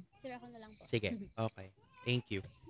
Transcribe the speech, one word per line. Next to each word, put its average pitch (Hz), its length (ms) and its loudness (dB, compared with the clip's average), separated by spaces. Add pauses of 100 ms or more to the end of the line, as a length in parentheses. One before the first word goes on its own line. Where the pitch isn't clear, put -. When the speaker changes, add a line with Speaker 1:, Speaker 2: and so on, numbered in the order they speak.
(180)
Speaker 1:
Sir, 254 140 -10
ako 240 160 -12
na 240 100 -16
lang 220 160 -14
po. - 100 -20
Speaker 2:
Sige, 107 300 4 (140)
Speaker 1:
<laughs> 113 180 0
Speaker 2:
okay. 95 220 -6 (340)
Thank 123 260 4
you. 98 120 0 (300)